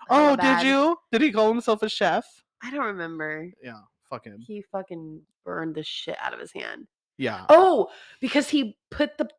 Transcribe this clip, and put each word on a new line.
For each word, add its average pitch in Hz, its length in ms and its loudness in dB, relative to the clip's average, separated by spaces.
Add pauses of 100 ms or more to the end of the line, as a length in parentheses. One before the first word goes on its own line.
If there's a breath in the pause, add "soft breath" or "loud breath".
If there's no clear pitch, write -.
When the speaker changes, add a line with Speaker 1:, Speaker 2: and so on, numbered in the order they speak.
Speaker 1:
Oh, 254 160 4
Speaker 2:
hella 285 120 6
Speaker 1:
did 247 60 -2
Speaker 2:
bad. 262 240 2
Speaker 1:
you? 277 300 2 (160)
Did 233 100 2
he 302 80 4
call 214 220 2
himself 226 320 0
a 220 40 -2
chef? 196 380 0 (360)
Speaker 2:
I 240 80 -12
don't 277 140 -6
remember. 165 640 -8 (140)
Speaker 1:
Yeah, 117 160 -16 (320)
fuck 123 160 -12
him. 104 200 -20
Speaker 2:
He 208 140 -12
fucking 165 600 -12 (240)
burned 165 280 -6
the 156 80 -8
shit - 380 -10
out - 140 -8
of 58 60 -14
his - 120 -16
hand. - 360 -14 (280)
Speaker 1:
Yeah. 107 320 -6
Speaker 2:
Oh, 330 400 6 (320 loud breath)
because 277 300 -2
he 269 260 -2 (140)
put - 260 -4
the 294 220 -6